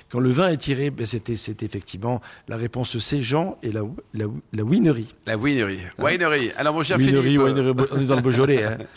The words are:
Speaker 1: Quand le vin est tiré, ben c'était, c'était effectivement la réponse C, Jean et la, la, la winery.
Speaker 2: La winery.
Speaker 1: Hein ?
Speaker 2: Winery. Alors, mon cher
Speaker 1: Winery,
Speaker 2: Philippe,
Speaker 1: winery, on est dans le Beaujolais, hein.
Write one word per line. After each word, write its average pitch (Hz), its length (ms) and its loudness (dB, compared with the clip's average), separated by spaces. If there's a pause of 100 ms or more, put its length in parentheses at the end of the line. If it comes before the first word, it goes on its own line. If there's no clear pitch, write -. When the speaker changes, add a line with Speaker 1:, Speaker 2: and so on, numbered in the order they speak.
(100)
Speaker 1:
Quand 123 80 -4
le 127 120 4
vin 170 180 2
est 160 100 2
tiré, 139 320 -2
ben 117 160 -6
c'était, 113 300 -4
c'était 107 280 -8
effectivement 104 560 -6 (280)
la 113 100 -8
réponse 117 400 -4
C, 139 240 -2
Jean 151 400 -2
et 117 100 -4
la, 107 100 -4 (300)
la, 107 140 -4 (260)
la 107 120 -4
winery. 139 500 2 (120)
Speaker 2:
La 110 120 -2
winery. 113 400 0 (200)
Speaker 1:
Hein ? - 40 -4
Speaker 2:
Winery. 151 560 2
Alors, 151 160 0
mon 160 80 -2
cher 170 160 0
Speaker 1:
Winery, 135 240 4
Speaker 2:
Philippe, 139 180 4
Speaker 1:
winery, 135 520 2
on 135 80 0
est 139 40 2
dans 135 120 2
le 123 40 2
Beaujolais, 127 440 4
hein. 110 120 -2 (200)